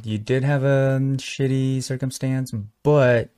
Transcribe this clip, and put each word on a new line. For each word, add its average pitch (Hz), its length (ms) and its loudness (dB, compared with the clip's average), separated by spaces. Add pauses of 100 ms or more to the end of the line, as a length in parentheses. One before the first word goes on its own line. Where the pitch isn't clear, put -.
You 107 140 -4
did 127 260 -2
have 143 180 0
a, 135 340 2
um, 135 200 0
shitty 131 640 -2
circumstance, 131 720 -4 (320)
but 127 540 4